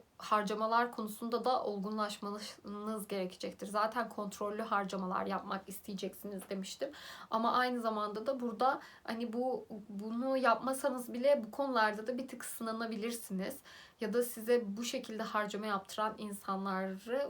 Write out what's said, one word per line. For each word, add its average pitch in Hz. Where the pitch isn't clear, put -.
harcamalar 220
konusunda 226
da 254
olgunlaşmanız 208
gerekecektir. 185
Zaten 214
kontrollü 208
harcamalar 196
yapmak 196
isteyeceksiniz 190
demiştim. 202
Ama 226
aynı 247
zamanda 214
da 269
burada 240
hani 226
bu, 247
bunu 226
yapmasanız 247
bile 247
bu -
konularda 220
da 247
bir 262
tık -
sınanabilirsiniz. 226
Ya 208
da 240
size 226
bu 233
şekilde 233
harcama 208
yaptıran 214
insanları 196